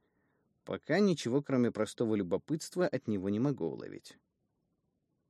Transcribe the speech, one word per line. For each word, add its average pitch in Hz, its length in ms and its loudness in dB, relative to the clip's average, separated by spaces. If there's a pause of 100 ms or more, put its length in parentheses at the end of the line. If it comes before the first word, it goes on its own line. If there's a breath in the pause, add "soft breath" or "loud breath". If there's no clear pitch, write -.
(640)
Пока 139 360 0
ничего, 143 420 2
кроме 123 300 2
простого 110 420 0
любопытства, 107 720 -2
от - 220 -4
него 98 200 -2
не 104 120 0
могу 120 260 -2
уловить. 50 500 -10 (1120)